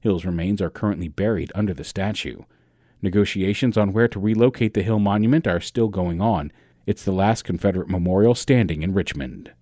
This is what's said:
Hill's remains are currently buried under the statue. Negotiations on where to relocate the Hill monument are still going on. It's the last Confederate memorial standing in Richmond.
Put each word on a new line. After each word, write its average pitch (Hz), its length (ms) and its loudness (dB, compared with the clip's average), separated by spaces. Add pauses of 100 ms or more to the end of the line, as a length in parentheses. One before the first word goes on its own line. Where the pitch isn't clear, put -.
Hill's 92 240 0
remains 90 380 -2
are - 80 -2
currently 90 380 -4
buried 95 460 -2
under 101 200 -2
the 85 100 -12
statue. 98 560 -6 (640)
Negotiations 98 760 2
on 104 160 2
where 113 160 4
to 107 100 -4
relocate 110 560 2
the 101 80 2
Hill 107 160 0
monument 104 480 2
are 87 140 0
still 113 280 0
going 90 340 -2
on. 90 280 0 (360)
It's - 180 -2
the 98 80 -2
last 101 320 2
Confederate 92 460 -2
memorial 92 440 4
standing 92 480 0
in 92 120 -2
Richmond. 71 680 -4